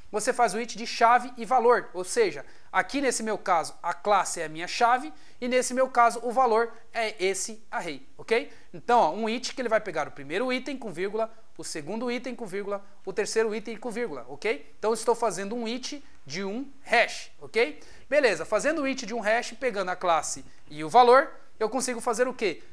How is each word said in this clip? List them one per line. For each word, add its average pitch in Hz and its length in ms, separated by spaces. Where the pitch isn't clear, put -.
você 214 240
faz 233 180
o 208 60
it 233 180
de 214 100
chave 240 520
e 226 80
valor. 233 480
Ou 180 100
seja, 175 400
aqui 185 300
nesse 240 220
meu 214 160
caso, 170 440
a 170 120
classe 185 480
é - 20
a 156 60
minha 165 180
chave 254 420
e 247 80
nesse 254 240
meu 262 160
caso, 233 340
o 240 80
valor 233 400
é 214 320
esse 196 460
array, 170 360
ok? 254 340
Então, 233 260
ó, 160 140
um 220 120
it 247 280
que 269 80
ele 233 80
vai 220 100
pegar 156 260
o 135 40
primeiro 180 420
item 262 240
com 214 160
vírgula, 208 400
o 160 80
segundo 208 460
item 247 240
com 240 100
vírgula, 196 400
o 190 80
terceiro 214 400
item 220 240
com 247 120
vírgula, 175 380
ok? 208 500
Então, 214 140
estou 226 220
fazendo 202 400
um 240 100
it 254 400
de 170 180
um 233 260
hash, - 480
ok? 233 420
Beleza, 220 340
fazendo 269 380
o - 20
it 262 220
de 214 80
um 240 60
hash, 214 320
pegando 202 380
a 175 60
classe 156 480
e 151 160
o 156 60
valor, 247 400
eu 214 120
consigo 240 300
fazer 247 260
o 254 80
quê? 190 280